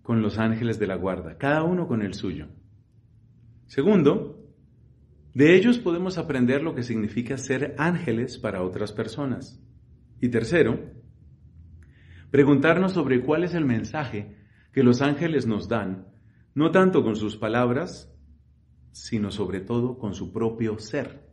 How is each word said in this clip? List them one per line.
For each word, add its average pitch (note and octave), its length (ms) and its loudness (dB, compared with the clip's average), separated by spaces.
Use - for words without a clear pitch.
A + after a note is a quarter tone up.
con A2+ 220 0
los G#2 160 -2
ángeles A2+ 400 0
de G2+ 80 0
la F#2+ 80 -4
guarda, F2 420 -6
cada D3 240 0
uno F3 260 -2
con A2+ 140 -2
el F#2+ 140 -4
suyo. D2+ 320 -8
Segundo, E3 720 2
de D3+ 240 8
ellos A#3 220 6
podemos F3+ 400 -2
aprender C#3 460 0
lo D#3+ 100 -4
que C3 80 -6
significa A#2 560 -4
ser C3 400 -4
ángeles C3 640 -2
para F#2+ 240 -4
otras G2 280 -6
personas. - 720 -8
Y A#2+ 100 0
tercero, A#2+ 500 2
preguntarnos D#3 600 4
sobre C3 280 2
cuál D3+ 220 0
es F3 100 -4
el E3+ 100 0
mensaje A2 720 -4
que C#3 80 2
los B2 220 6
ángeles C#3+ 420 0
nos G2+ 240 -4
dan, F#2+ 380 -4
no D#3 160 2
tanto F#3 320 4
con A2 120 0
sus G#2+ 220 -6
palabras, A#2+ 720 -2
sino G#2 380 -6
sobre F#2+ 320 -6
todo A#2+ 380 -4
con G2 160 -6
su - 180 -10
propio A2+ 460 -4
ser. - 540 -10